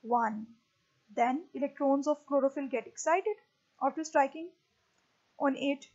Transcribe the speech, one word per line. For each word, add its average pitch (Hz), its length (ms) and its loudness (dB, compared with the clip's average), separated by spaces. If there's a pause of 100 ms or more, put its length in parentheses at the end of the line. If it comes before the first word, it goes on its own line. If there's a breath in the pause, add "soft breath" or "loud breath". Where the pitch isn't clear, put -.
one. 226 440 -2 (680)
Then 254 280 0 (100)
electrons 277 520 0
of 294 200 -2
chlorophyll 277 420 0
get 226 180 -4
excited 381 500 -2 (460)
after 277 220 -2
striking 311 460 0 (920)
on 269 140 2
it 277 400 -2